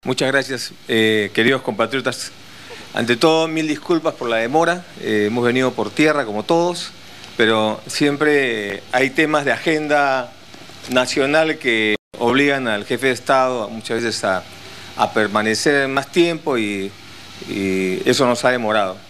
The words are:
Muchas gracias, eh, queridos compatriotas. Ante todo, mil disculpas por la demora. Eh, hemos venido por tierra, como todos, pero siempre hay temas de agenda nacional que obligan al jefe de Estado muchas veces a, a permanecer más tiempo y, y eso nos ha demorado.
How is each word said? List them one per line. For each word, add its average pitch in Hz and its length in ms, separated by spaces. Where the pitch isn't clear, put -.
Muchas 131 300
gracias, 131 400
eh, 110 460
queridos 123 260
compatriotas. 120 720
Ante 117 220
todo, 160 320
mil 160 200
disculpas 156 460
por 120 160
la 113 60
demora. 165 460
Eh, 107 240
hemos 120 180
venido 123 280
por 110 180
tierra, 151 340
como 107 180
todos, 170 480
pero 110 500
siempre 139 960
hay 131 180
temas 151 340
de 131 80
agenda 143 800
nacional 143 720
que 110 380
obligan 131 480
al 104 200
jefe 127 220
de 127 40
Estado 127 560
muchas 113 340
veces 113 220
a, 92 180
a - 160
permanecer 110 760
más 135 220
tiempo 165 460
y, 101 340
y 95 580
eso 127 160
nos 120 220
ha 123 60
demorado. 107 440